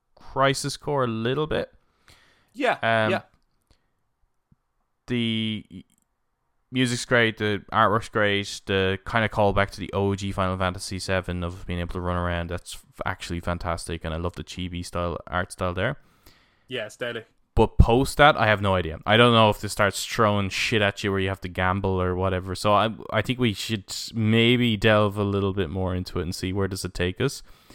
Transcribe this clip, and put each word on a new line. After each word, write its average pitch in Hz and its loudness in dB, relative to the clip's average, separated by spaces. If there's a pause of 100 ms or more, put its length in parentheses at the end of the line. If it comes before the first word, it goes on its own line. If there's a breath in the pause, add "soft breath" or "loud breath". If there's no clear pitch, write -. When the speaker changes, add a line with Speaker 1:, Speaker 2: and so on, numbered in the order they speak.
(160)
Speaker 1:
Crisis 135 -2
Core 143 -2
a 123 0
little 120 -2
bit. - -4 (800 soft breath)
Speaker 2:
Yeah, 240 0
Speaker 1:
Um, 113 2
Speaker 2:
yeah. 113 -2 (1900)
Speaker 1:
the 110 -2 (1080)
music's 127 0
great, 117 4
the 104 -2
artwork's 107 2
great, 101 0
the 95 0
kinda 110 0
callback 101 0
to - -16
the 98 -8
O 98 0
G 98 -6
Final 92 -2
Fantasy 92 -6
seven 90 -4
of 87 -10
being 90 -6
able 85 -6
to 92 -6
run 90 -2
around, 87 -4
that's - -10
f-, - -20
actually 87 -6
fantastic, 85 -6
and 80 -6
I 80 -6
love 85 -6
the 78 -10
chibi 87 -10
style, 87 -6 (100)
art 90 -4
style 90 -4
there. 107 -4 (720 soft breath)
Speaker 2:
Yeah, 120 -8
aesthetic. 117 -10 (280)
Speaker 1:
But - 4
post 127 6
that, 151 8
I 107 2
have 104 2
no 98 2
idea. 78 -4
I 107 6
don't 120 8
know 110 8
if 104 0
they 107 -8
start 101 0
throwing 104 0
shit - 0
at 101 0
you 101 0
where 98 0
you 95 0
have 95 -4
to 92 -10
gamble 92 0
or 90 0
whatever. 92 -2
So 104 0
I, 104 4 (180)
I 110 2
think 123 -2
we 123 2
should - -6 (220)
maybe 113 4
delve 104 4
a 104 0
little 98 0
bit 95 -2
more 92 -4
into 90 -6
it 85 -4
and 87 -6
see 92 -6
where 98 -2
does 92 -6
it 87 -8
take 90 -4
us. 135 -2 (340 soft breath)